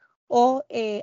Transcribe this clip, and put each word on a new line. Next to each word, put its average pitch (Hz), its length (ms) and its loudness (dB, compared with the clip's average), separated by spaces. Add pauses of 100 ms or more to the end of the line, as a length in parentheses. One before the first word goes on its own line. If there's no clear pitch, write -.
(320)
o, 254 360 4
eh, 214 340 -6